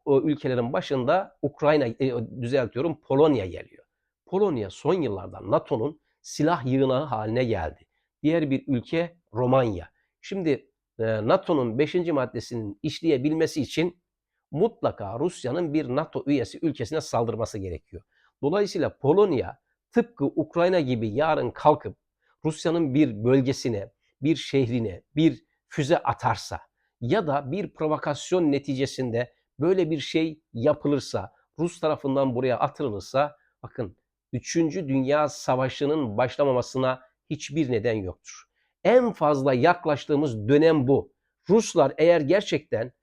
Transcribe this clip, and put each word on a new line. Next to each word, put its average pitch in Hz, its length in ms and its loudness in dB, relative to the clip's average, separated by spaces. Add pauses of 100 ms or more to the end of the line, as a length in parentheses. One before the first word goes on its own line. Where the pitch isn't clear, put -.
e, 156 40 -2
ülkelerin 135 640 2
başında 147 720 -2
Ukrayna, 147 440 2
e, 123 280 -2 (260)
düzeltiyorum, 127 600 -2
Polonya 135 460 2
geliyor. - 380 -14 (420)
Polonya 160 440 0
son 156 240 -2
yıllarda 98 560 -6
nato'nun 139 500 -2 (220)
silah 151 440 -2
yığınağı 131 380 2
haline 113 400 -2
geldi. 87 420 -4 (360)
Diğer 156 280 0
bir 131 160 -2
ülke 165 500 -2 (180)
Romanya. 120 560 0 (300)
Şimdi, 165 500 -4 (280)
e, 113 60 -2 (240)
nato'nun 135 500 0
beşinci 165 340 0
maddesinin 120 680 -6
işleyebilmesi 156 800 0
için - 400 -2 (480)
mutlaka 127 680 -2
Rusya'nın 156 560 -4
bir 147 140 0
nato 143 380 -4
üyesi 139 360 -2
ülkesine 151 380 -2
saldırması 113 580 -4
gerekiyor. 90 440 -10 (400)
Dolayısıyla 165 540 0
Polonya 151 640 2 (340)
tıpkı 233 320 0
Ukrayna 175 560 0
gibi 123 280 -2
yarın 139 420 0
kalkıp - 460 0 (480)
Rusya'nın 160 500 0
bir 120 300 2
bölgesine, 127 680 0 (280)
bir 143 160 2
şehrine 117 640 -2 (140)
bir 147 280 2 (240)
füze 151 300 0
atarsa - 600 -4 (400)
ya 160 260 0
da 139 260 -2
bir 190 220 -6
provokasyon 151 800 0
neticesinde 131 840 -2 (260)
böyle 175 300 2
bir 160 80 -2
şey 160 420 -2 (120)
yapılırsa, 127 800 -2 (260)
Rus 170 220 -4
tarafından 135 540 0
buraya 123 240 0
atılırsa, 139 800 -2 (260)
bakın, 113 340 -10 (360)
Üçüncü 160 560 -2
Dünya 135 400 2
Savaşı'nın 131 880 -2
başlamamasına 127 840 0 (280)
hiçbir 143 420 -4
neden 113 220 0
yoktur. - 480 -8 (420)
En 233 280 6
fazla 139 420 2
yaklaştığımız 139 960 0
dönem 147 400 6
bu. 123 240 2 (360)
Ruslar 175 500 4
eğer 170 220 6
gerçekten 147 720 -2 (100)